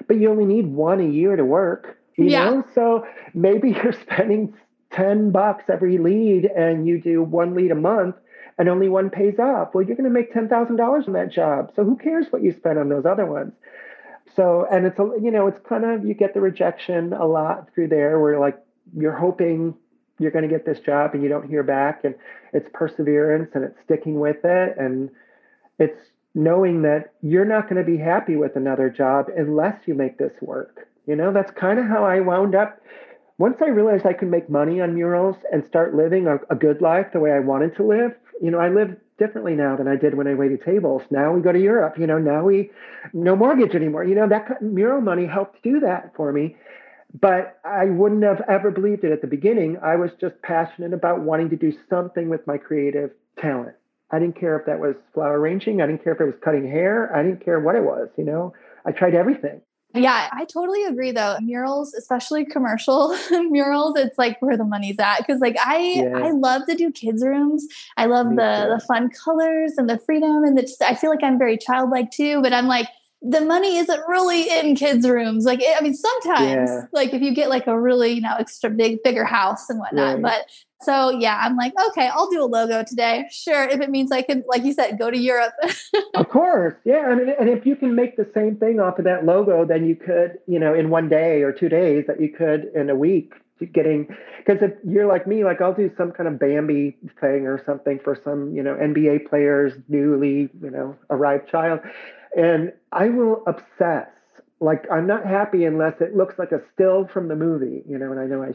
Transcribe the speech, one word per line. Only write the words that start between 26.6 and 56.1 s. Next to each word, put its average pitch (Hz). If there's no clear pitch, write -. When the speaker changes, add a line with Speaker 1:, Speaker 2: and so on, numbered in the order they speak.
Speaker 1:
that 151
you're 180
not 214
gonna 185
be 170
happy 165
with 147
another 131
job 139
unless 156
you 160
make 131
this 143
work. 139
You 147
know, 180
that's 196
kinda 214
how 214
I 190
wound 185
up. 208
Once 240
I 311
realized 208
I 180
could 180
make 170
money 151
on 170
murals 175
and 147
start 165
living 165
a, 143
a 147
good 147
life 175
the 170
way 151
I 143
wanted 135
to 202
live, 226
you 165
know, 170
I 175
live 185
differently 214
now 139
than 135
I 139
did 143
when 139
I 139
waited 135
tables. 165
Now 143
we 180
go 175
to 180
Europe, 196
you 165
know, 156
now 151
we, 196
no 180
mortgage 240
anymore. 160
You 190
know, 214
that 214
ki-, 254
mural 220
money 180
helped 170
do 277
that 180
for 147
me. 147
But 185
I 185
wouldn't 208
have 196
ever 196
believed 202
it 156
at 151
the 139
beginning. 170
I 160
was 175
just 175
passionate 170
about 175
wanting 160
to 160
do 156
something 180
with 160
my 147
creative 143
talent. 123
I 156
didn't 170
care 160
if -
that 156
was 143
flower 147
arranging. 190
I 147
didn't 156
care 165